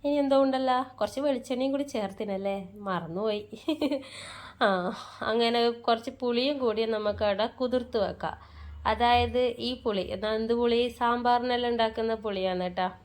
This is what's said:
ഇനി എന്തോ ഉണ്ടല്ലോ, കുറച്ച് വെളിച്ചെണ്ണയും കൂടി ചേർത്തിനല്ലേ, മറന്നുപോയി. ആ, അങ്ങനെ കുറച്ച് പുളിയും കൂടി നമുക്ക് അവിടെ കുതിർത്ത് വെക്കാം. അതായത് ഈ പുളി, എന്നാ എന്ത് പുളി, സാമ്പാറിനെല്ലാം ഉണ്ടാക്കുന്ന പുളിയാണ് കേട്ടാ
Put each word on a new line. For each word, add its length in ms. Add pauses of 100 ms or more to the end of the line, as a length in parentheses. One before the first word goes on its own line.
ഇനി 100
എന്തോ 280
ഉണ്ടല്ലോ, 360 (200)
കുറച്ച് 220
വെളിച്ചെണ്ണയും 520
കൂടി 100
ചേർത്തിനല്ലേ, 920
മറന്നുപോയി. 680 (1200)
ആ, 60 (540)
അങ്ങനെ 480
കുറച്ച് 400
പുളിയും 480
കൂടി 280
നമുക്ക് 380
അവിടെ 220
കുതിർത്ത് 520
വെക്കാം. 380 (500)
അതായത് 560 (160)
ഈ 120 (120)
പുളി, 180
എന്നാ 320
എന്ത് 220
പുളി, 340
സാമ്പാറിനെല്ലാം 840
ഉണ്ടാക്കുന്ന 420
പുളിയാണ് 500
കേട്ടാ 220 (180)